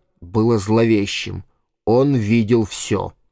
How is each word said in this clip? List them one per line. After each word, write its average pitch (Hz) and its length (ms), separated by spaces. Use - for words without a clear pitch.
было 110 360
зловещим. 101 840
Он 135 300
видел 113 500
все. - 480